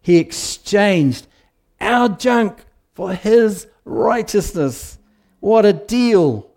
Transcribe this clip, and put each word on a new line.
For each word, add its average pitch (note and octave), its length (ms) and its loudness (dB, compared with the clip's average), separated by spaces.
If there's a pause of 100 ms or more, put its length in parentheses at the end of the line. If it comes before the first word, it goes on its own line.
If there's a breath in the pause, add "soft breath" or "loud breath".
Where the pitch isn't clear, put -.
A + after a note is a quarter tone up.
He F3 160 2
exchanged F3 1080 -2 (540)
our A#3+ 280 0
junk A#3 560 -2 (300)
for F#3 180 -8
his G#3+ 540 0 (180)
righteousness. F#3 1120 -4 (400)
What A3 260 2
a G3+ 80 6
deal. F3+ 840 0